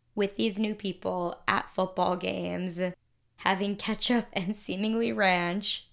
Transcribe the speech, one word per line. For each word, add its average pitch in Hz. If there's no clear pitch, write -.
with 202
these 220
new 214
people, 185
at -
football 185
games, 180
having 196
ketchup 220
and 190
seemingly 220
ranch. 190